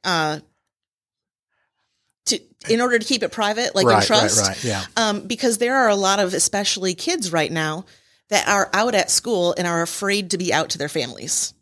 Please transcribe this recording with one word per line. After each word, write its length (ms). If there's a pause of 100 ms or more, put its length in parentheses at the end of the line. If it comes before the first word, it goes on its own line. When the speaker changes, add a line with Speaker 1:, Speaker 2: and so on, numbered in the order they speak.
Speaker 1:
uh, 340 (1900)
to, 140 (280)
in 120
order 180
to 60
keep 180
it 100
private, 420
like, 100
in 40
Speaker 2:
Right, 80
right, 100
Speaker 1:
trust?" 400
Speaker 2:
right, 180
yeah. 200 (120)
Speaker 1:
Um, 300
because 320
there 180
are 120
a 80
lot 220
of, 160
especially 600
kids 380
right 180
now, 340 (440)
that 180
are 260
out 220
at 160
school 460
and 100
are 160
afraid 480
to 80
be 140
out 180
to 80
their 100
families. 720